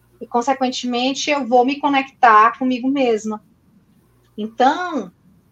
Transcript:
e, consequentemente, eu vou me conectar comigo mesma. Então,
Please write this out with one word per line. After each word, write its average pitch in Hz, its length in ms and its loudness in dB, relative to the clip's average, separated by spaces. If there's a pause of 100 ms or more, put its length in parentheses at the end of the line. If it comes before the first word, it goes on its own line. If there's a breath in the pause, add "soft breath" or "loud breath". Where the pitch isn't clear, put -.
(200)
e, 233 60 -16
consequentemente, 254 1040 -4
eu 285 160 -2
vou 247 180 4
me 277 140 -4
conectar 247 800 4
comigo 254 300 -2
mesma. 220 540 -2 (960)
Então, 262 760 -2 (400)